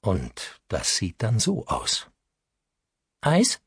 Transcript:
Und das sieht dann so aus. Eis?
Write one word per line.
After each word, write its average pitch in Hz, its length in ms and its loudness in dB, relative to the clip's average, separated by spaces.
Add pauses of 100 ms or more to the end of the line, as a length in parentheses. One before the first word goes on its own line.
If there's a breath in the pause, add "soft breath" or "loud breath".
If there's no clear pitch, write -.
Und - 680 -2
das - 280 -2
sieht - 260 -4
dann 113 180 2
so - 260 0
aus. - 420 -4 (1120)
Eis? 170 440 4